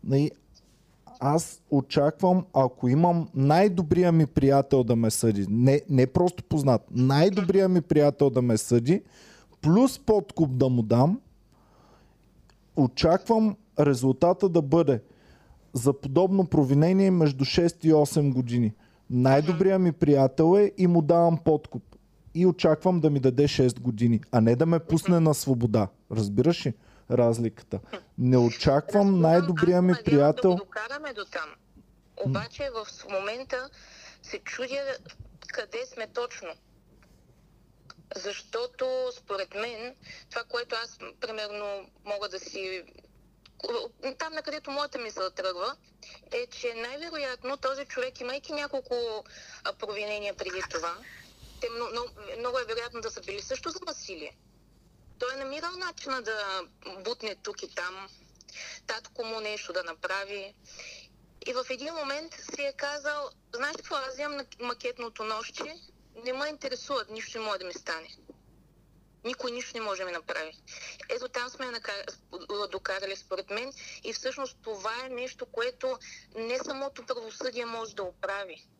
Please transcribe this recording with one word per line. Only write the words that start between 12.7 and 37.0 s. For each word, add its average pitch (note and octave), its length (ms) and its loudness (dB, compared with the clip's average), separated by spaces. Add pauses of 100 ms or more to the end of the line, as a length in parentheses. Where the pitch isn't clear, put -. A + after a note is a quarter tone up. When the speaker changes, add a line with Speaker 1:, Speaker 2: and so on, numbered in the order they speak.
Speaker 1:
очаквам G3 800 2 (240)
резултата C#3+ 680 4
да E3+ 140 4
бъде C#3 380 2 (720)
за C3 280 0
подобно F3+ 460 2
провинение D#3 640 4
между D3 340 2
шест E3+ 400 0
и D#3+ 100 6
осем D3 380 4
години. A#2+ 400 0 (380)
Най-добрият D3+ 720 4
ми E3+ 100 2
приятел D3 680 4
е G3+ 200 4
и F#3 80 4
му F3 160 6
давам E3+ 420 4
подкуп. D3+ 380 0 (520)
И F3+ 120 4
очаквам E3+ 540 4
да D#3 100 4
ми C#3 100 2
даде C3 280 4
шест B2 320 2
години, A#2 400 2 (120)
а A#2+ 80 4
не A2+ 160 6
да D3+ 100 2
ме E3 140 2
пусне E3 400 2
на D#3 140 6
свобода. A#2 540 2 (240)
Разбираш A2 540 2
ли A#2+ 80 -4 (360)
разликата? A#2 680 0 (380)
Не B2+ 200 4
очаквам C#3+ 680 2
Speaker 2:
Разбирам, F#3+ 140 4
Speaker 1:
най-добрия F3 640 4
ми F#3 100 4
Speaker 2:
аз E3 60 2
се - 60 -14
надявам D3 300 6
Speaker 1:
приятел. F#3 160 2
Speaker 2:
да F3 60 2
го G3 80 -6
докараме C4+ 500 -10
до G#3 100 -10
там. D#3+ 240 -10
Speaker 1:
М. - 60 -20 (680)
Speaker 2:
Обаче A3 500 -4
в G#3+ 120 -10 (240)
момента B3 580 -8 (540)
се - 160 -14
чудя C4 420 -8 (680)
къде A#3 380 -10
сме A3 200 -14
точно. A#3+ 420 -10 (1700)